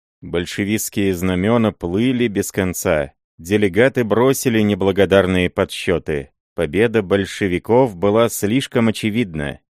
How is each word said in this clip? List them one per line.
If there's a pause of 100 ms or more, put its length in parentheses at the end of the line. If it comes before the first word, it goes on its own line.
(220)
Большевистские
знамёна
плыли
без
конца. (260)
Делегаты
бросили
неблагодарные
подсчёты. (260)
Победа
большевиков
была
слишком
очевидна. (120)